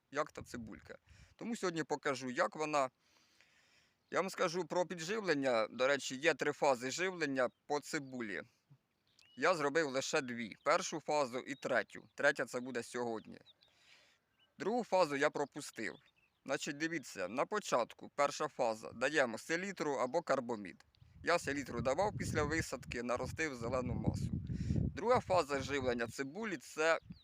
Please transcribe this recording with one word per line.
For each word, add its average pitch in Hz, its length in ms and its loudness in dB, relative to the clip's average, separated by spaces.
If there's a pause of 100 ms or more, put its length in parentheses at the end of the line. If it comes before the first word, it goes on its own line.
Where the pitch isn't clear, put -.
(100)
як - 220 -2
та 127 100 -12
цибулька. - 560 -12 (380)
Тому 220 200 -6
сьогодні 170 280 -2
покажу, 135 460 -2
як 175 260 0
вона. 151 340 2 (1200)
Я 151 100 0
вам 185 100 -2
скажу 180 340 -2
про 175 220 0
підживлення. 160 840 0
До 123 160 2
речі, 135 300 2
є 151 180 4
три 143 180 0
фази 131 380 2
живлення 143 580 0 (180)
по 147 140 0
цибулі. 127 600 -6 (920)
Я 156 180 4
зробив 147 340 2
лише 135 320 0
дві. 117 440 -6
Першу 170 360 2
фазу 139 380 0
і 113 160 -8
третю. - 480 0 (120)
Третя 143 320 4
це 127 140 -4
буде 123 220 -6
сьогодні. 113 560 -4 (1200)
Другу 208 260 0
фазу 160 320 4
я 143 140 4
пропустив. 135 640 -4 (500)
Значить, 143 320 -4
дивіться, 143 520 -4
на 127 180 -2
початку 127 680 -2
перша 143 340 0
фаза. 110 460 -2
Даємо 127 440 2
селітру 175 540 -2
або 127 300 0
карбомід. 117 600 -2 (400)
Я 165 140 4
селітру 131 420 -4
давав 160 380 2
після 156 240 0
висадки, 147 600 -2
наростив 127 540 -2
зелену 120 380 -2
масу. - 480 0 (520)
Друга 220 260 4
фаза 143 400 2
живлення 127 460 0
цибулі — 156 520 -4
це 156 420 2 (240)